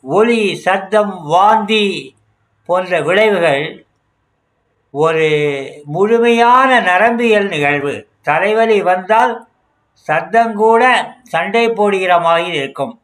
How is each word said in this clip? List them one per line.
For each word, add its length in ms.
ஒலி, 400
சத்தம், 640
வாந்தி 640
போன்ற 320
விளைவுகள் 640
ஒரு 320
முழுமையான 880
நரம்பியல் 680
நிகழ்வு. 460
தலைவலி 600
வந்தால் 500
சத்தங்கூட 760
சண்டை 480
போடுகிற 500
மாதிரி 360
இருக்கும். 480